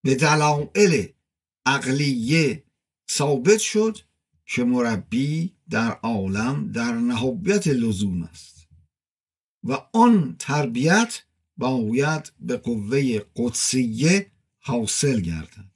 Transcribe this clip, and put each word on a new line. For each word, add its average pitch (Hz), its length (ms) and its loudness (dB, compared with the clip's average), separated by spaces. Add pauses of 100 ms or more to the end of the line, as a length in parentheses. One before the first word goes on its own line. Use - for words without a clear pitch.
به 135 100 2
دلایل 151 960 2 (540)
عقلیه 135 960 0 (460)
ثابت 139 480 2
شد 214 400 -2 (480)
که - 180 -2
مربی 123 920 -2 (140)
در 113 200 0
عالم 107 800 -4
در 117 200 -2
نهایت 120 760 -2
لزوم 104 560 0
است - 460 -18 (960)
و - 280 -6
آن 226 460 6
تربیت 147 840 0 (340)
باید 131 840 -2
به 120 160 -4
قوه 117 680 -2 (100)
قدسیه 127 960 0 (260)
حاصل 120 600 -2
گردد 85 560 -8